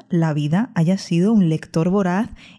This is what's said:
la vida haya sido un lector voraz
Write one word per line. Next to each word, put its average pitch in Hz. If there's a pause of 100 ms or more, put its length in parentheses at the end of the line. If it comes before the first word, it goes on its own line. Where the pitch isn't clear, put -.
la 165
vida 156
haya 175
sido 180
un 196
lector 160
voraz 190 (260)